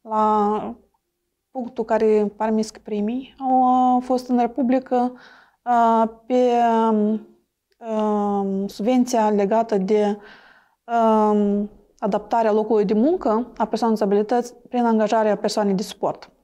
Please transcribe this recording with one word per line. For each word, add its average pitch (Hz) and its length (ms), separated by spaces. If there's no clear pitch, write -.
La 214 720
punctul 247 320
care, 214 540
parmi 220 260
că - 200
primii, 220 560
au, 254 600
fost 254 280
în 247 100
Republică, 247 760
pe, 247 220
subvenția 240 640
legată 214 480
de, 208 400
adaptarea 220 520
locului 214 340
de 208 80
muncă 247 640
a 220 80
persoanelor 220 420
cu 196 60
dizabilități 233 400
prin 240 160
angajarea 220 520
persoanei 208 360
de 196 100
suport - 460